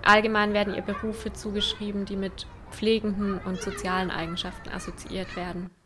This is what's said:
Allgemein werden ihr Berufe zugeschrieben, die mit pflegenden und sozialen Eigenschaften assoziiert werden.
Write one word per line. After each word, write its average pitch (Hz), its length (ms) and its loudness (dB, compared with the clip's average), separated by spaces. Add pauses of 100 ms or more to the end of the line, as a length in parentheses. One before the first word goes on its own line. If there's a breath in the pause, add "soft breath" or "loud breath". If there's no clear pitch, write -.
Allgemein 214 480 8
werden 202 200 2
ihr - 100 -2
Berufe 214 500 -4
zugeschrieben, 202 720 -2
die 196 100 -4
mit 196 320 -4 (240)
pflegenden 208 680 2
und 185 220 -4
sozialen 185 480 0
Eigenschaften 175 600 -4
assoziiert - 640 -6
werden. 180 340 -6 (160)